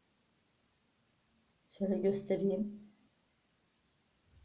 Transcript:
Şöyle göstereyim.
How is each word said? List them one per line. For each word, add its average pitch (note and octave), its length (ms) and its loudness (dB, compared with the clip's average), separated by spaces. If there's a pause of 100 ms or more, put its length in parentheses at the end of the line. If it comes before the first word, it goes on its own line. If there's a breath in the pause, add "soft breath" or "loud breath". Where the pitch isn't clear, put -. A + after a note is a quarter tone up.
(1700)
Şöyle F#3+ 280 0
göstereyim. G3 840 0 (1600)